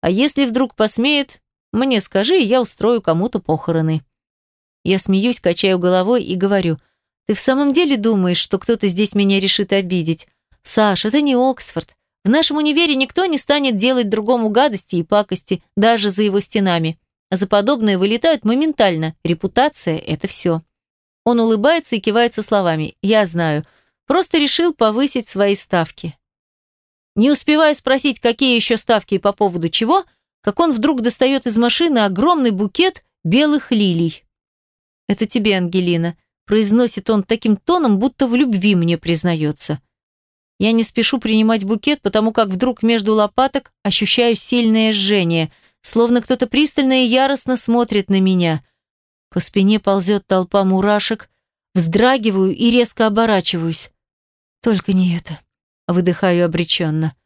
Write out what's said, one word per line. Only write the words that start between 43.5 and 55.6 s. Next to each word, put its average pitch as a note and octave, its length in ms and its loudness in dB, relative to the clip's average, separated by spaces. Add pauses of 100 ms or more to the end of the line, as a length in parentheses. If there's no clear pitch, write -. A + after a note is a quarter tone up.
ощущаю A3+ 520 0
сильное A3 580 0
жжение, F3+ 580 0 (300)
словно A#3 400 2
кто-то B3+ 260 -2
пристально C4 560 2
и B3 40 2
яростно B3+ 500 0
смотрит A#3 520 -2
на F#3+ 120 2
меня. F3+ 420 0 (640)
По - 120 -4
спине G3+ 380 2
ползёт G3 460 0
толпа F#3+ 380 0
мурашек, G3+ 640 0 (440)
вздрагиваю G3 840 2
и A#3 160 2
резко A#3+ 360 2
оборачиваюсь. G3 840 -2 (680)
«Только G3+ 320 0
не F3+ 240 2
это», D#3+ 220 -12 (480)